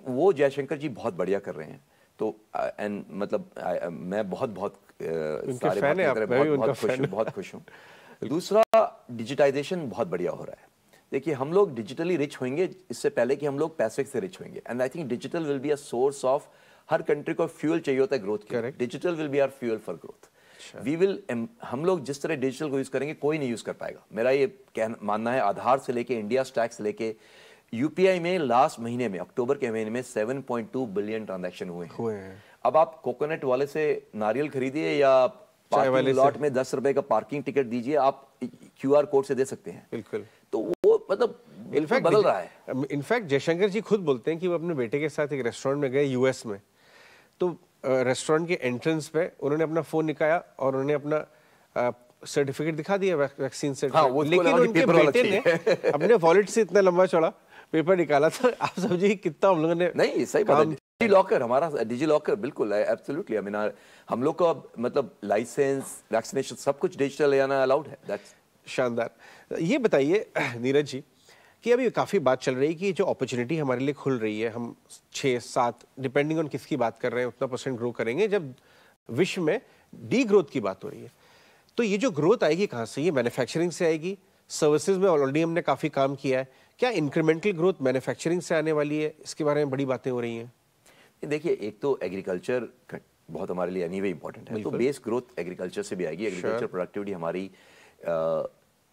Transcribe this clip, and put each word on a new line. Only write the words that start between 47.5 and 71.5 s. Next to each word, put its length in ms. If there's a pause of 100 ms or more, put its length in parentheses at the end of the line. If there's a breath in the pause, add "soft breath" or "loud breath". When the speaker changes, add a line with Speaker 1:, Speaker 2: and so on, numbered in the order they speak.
Speaker 2:
रेस्टोरेंट 640
के 140
एंट्रेंस 460
पे 320
उन्होंने 240
अपना 180
फोन 240
निकाला 540
और 120
उन्होंने 220
अपना, 340 (500 soft breath)
अ, 140 (340)
सर्टिफिकेट 500
दिखा 220
दिया, 180
वैक-, 240
वैक्सीन 300
Speaker 1:
हाँ, 60
Speaker 2:
सर्टिफिकेट। 360
Speaker 1:
उसको 120
Speaker 2:
लेकिन 240
Speaker 1:
लगा 100
कि 40
Speaker 2:
उनके 180
Speaker 1:
पेपर 140
वाला 180
Speaker 2:
बेटे 200
ने 100
Speaker 1:
चाहिए। 500
<laughs> 0
Speaker 2:
अपने 220
वॉलेट 360
से 120
इतना 200
लंबा 240
चौड़ा 280 (380 loud breath)
पेपर 260
निकाला 320
था। 180 (140)
आप 180
समझिए 360
कितना 340
हम 120
लोगों 140
ने 200
Speaker 1:
नहीं, 300
सही 180
बात 140
है। 80
Speaker 2:
काम 80
Speaker 1:
डिजी 340
लॉकर, 340
हमारा 300 (120)
डिजी 220
लॉकर, 300
बिल्कुल, 500
absolutely। 560
I 60
mean, 240 (380 loud breath)
हम 140
लोग 140
को 80
अब, 340
मतलब, 440
लाइसेंस, 880
वैक्सीनेशन, 440
सब 240
कुछ 180
डिजिटल 340
ले 80
आना 240
अलाउड 240
है। 100
That's 380 (320)
Speaker 2:
शानदार। 420 (520 loud breath)
ये 160
बताइए, 560
<clears throat> 40
नीरज 480
जी, 180 (600 soft breath)